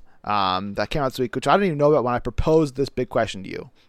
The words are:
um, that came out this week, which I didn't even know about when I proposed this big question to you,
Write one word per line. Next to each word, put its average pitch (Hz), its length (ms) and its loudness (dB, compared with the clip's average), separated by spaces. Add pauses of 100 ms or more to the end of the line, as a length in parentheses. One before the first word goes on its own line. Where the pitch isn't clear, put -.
(240)
um, 98 500 0
that 104 160 -4
came 151 140 -2
out 127 80 0
this - 80 -6
week, 123 160 -2
which 127 120 -4
I 143 60 6
didn't 196 140 2
even 156 100 -2
know 147 140 4
about 139 120 2
when 123 120 0
I 123 40 -2
proposed 156 560 2
this 135 140 -2
big - 200 -4
question 117 340 -2
to 95 60 -12
you, 85 200 -12 (180)